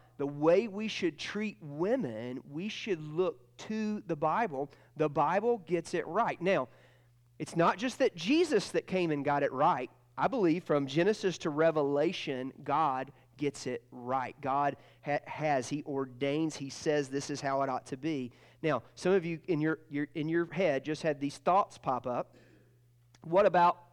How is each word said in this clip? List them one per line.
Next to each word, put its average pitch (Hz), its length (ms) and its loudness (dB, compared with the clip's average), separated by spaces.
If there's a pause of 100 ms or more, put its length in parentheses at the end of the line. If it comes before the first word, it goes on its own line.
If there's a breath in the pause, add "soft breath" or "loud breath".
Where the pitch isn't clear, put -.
(180 soft breath)
the 143 80 -2
way 160 400 4
we 214 220 -6
should 165 300 -4
treat 208 420 -6
women, 143 800 -2 (100)
we 175 200 -6
should 180 300 -4
look 156 380 -2 (200)
to 214 480 -4
the 165 100 -4
Bible. 156 560 -2 (240 soft breath)
The 151 140 2
Bible 185 480 2
gets 170 340 -4
it 170 140 -2
right. 170 340 0
Now, 165 280 2 (720 soft breath)
it's - 160 -10
not 175 220 4
just 226 220 -4
that 196 180 2
Jesus 269 540 2
that - 160 -2
came 180 240 0
and 143 120 0
got 143 200 2
it 139 100 2
right. 135 380 2 (260)
I 139 100 2
believe 180 380 2
from 143 220 2
Genesis 175 520 2
to 170 120 -2
Revelation, 147 1000 0 (140)
God 139 480 0 (240 soft breath)
gets 143 300 -4
it 127 240 -6
right. 127 500 -4
God 139 360 0 (280 soft breath)
ha-, 147 220 0
has, 143 420 -2
He 147 140 -4
ordains, 139 720 -2
He 139 140 -10
says 147 380 -2
this 139 200 -6
is 147 140 -6
how 139 180 -2
it 135 80 0
ought 127 200 -4
to 135 100 -8
be. 131 340 -6 (300 soft breath)
Now, 143 220 0 (100 soft breath)
some 185 180 2
of 180 140 4
you 165 120 -4 (100)
in 156 120 0
your, 156 200 0 (100)
your, 143 240 -4
in 156 160 -4
your 170 200 0
head 147 320 0
just 151 200 -6
had 147 180 0
these 143 160 -4
thoughts - 400 2
pop 127 300 -4
up. 127 280 -6 (840 soft breath)
What 180 240 4
about 175 320 6 (160)